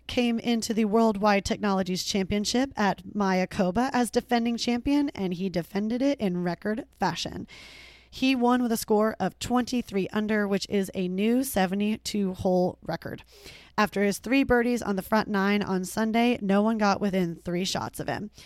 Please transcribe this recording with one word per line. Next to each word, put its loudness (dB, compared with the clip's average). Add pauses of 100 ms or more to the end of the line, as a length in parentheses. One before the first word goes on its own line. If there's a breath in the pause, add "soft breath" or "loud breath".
came 0
into -2
the 2
Worldwide 4
Technologies 0
Championship 0
at 0
Mayakoba 0
as 2
defending 0
champion, 0
and -4
he -4
defended -2
it 2
in 0
record -4 (140)
fashion. -4 (640 loud breath)
He 2
won 4
with 0
a 2
score 0
of -4
twenty-three -2
under, 0
which -2
is -2
a -2
new 2
seventy-two -2
hole 0
record. -8 (560 loud breath)
After 2
his 2
three 2
birdies 2
on -2
the -2
front 2
nine 2
on -2
Sunday, 0
no 4
one 2
got 2
within 0
three -4
shots -6
of -6
him. -6 (160 loud breath)